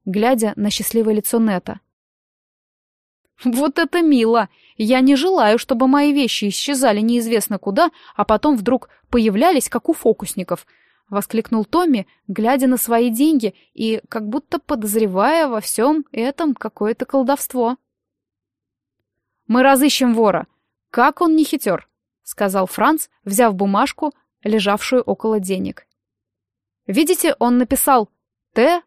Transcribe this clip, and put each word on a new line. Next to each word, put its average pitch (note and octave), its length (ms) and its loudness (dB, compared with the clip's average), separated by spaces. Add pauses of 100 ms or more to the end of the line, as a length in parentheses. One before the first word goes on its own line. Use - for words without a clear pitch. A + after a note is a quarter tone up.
глядя G#3+ 500 0
на G#3 140 -2
счастливое A3 440 -2
лицо G#3+ 240 -2
Нета. G3+ 420 -2 (1600)
«Вот C4+ 340 -2
это E4+ 240 0
мило! A#3 460 2 (280)
Я A#3+ 240 2
не C4+ 160 6
желаю, C4 420 2
чтобы C4 300 0
мои C#4+ 240 4
вещи B3 360 -2
исчезали B3 520 0
неизвестно A3+ 580 -2
куда, C#4 320 0 (240)
а G#3 100 0
потом B3 320 2
вдруг A#3 320 -2 (220)
появлялись, A#3+ 580 2
как - 200 -6
у E4 40 2
фокусников», - 760 -4 (420)
воскликнул A3 560 -4
Томми, D#4 420 0 (220)
глядя B3 380 0
на B3+ 100 2
свои A#3 340 0
деньги A#3+ 440 0 (200)
и A3 340 -4
как G#3+ 200 -8
будто C#4+ 300 -6
подозревая A3 880 0
во A3+ 120 -6
всем C#4+ 520 -2
этом C4 420 -2
какое-то A3 500 -6
колдовство. B3+ 720 -2 (1700)
«Мы A#3+ 160 2
разыщем C4+ 520 2
вора! G3 320 0 (440)
Как C4+ 300 0
он E4 140 2
не D#4 100 4
хитер», G#3+ 440 -4 (340)
сказал F#3+ 440 -2
Франц, D4 420 0 (160)
взяв G3+ 300 2
бумажку, G3+ 580 -2 (320)
лежавшую G#3+ 580 0
около G#3+ 380 -2
денег. F#3+ 460 -8 (1000)
«Видите, D#4+ 520 0
он A#3+ 200 2
написал B3+ 520 0 (420)
«Т. E4 340 2